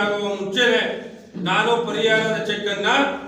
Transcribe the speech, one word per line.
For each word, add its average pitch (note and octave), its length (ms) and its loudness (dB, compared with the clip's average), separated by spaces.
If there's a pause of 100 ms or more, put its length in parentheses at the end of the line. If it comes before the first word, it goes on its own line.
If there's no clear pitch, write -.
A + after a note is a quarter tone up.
ಆಗುವ G#3 260 -2 (120)
ಮುಂಚೆನೆ A#3 420 2 (640)
ನಾನು G#3+ 240 2 (160)
ಪರಿಹಾರದ A3 500 2 (120)
ಚೆಕ್ G#3 240 -4
ಅನ್ನ G3+ 140 -2 (400)